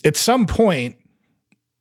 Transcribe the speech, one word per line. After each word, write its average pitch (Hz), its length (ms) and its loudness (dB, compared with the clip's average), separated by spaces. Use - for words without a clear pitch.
at 151 100 0
some 240 300 0
point, 156 520 -2